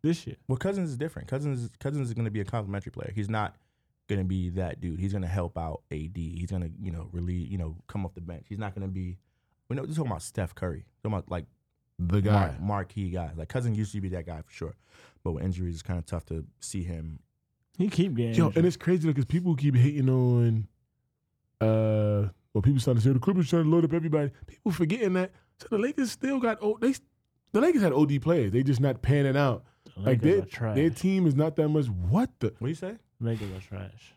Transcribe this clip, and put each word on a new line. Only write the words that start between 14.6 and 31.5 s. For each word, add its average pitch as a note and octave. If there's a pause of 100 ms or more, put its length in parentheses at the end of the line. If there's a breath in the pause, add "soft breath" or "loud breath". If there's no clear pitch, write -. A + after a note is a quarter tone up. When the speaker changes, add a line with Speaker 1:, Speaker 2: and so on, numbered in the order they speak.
Speaker 2:
But F2+
with D2
injuries, F2
it's D#2
kinda F2
tough E2
to D#2+ (140)
see -
him. D#2+ (580)
Speaker 1:
He F#3+
keep E3+
getting A#2
Speaker 3:
Yo, E3
Speaker 1:
injured. -
Speaker 3:
and E3+
it's F3+
crazy, E3+
though, D#3
'cause C3
people F3
keep C3+
hating C3+
on, A#2+ (960)
uh, G#2+ (260)
well, G#2
people C3+
starting A#2+
to A#2+
say, C#3
"The B2+
Clippers F3+
trying E3+
to D3+
load E3
up C#3+
everybody." D#3 (160)
People -
forgetting F3+
that. F#3 (260 soft breath)
So -
the G#3+
Lakers B3+
still C4+
got, A#3
O-, G#3+
they, C4 (580)
the G3+
Lakers D4+
had E3
O D3
D C#3+
players. C#3
They B2
just C3
not C#3
panning C#3
out. C3+ (300 soft breath)
Speaker 1:
The F#2+
Speaker 3:
Like, G2+
Speaker 1:
Lakers G#2+
Speaker 3:
their, F#3+
Speaker 1:
are -
trash. A2+
Speaker 3:
their D#3
team F#3
is C#3+
not D3+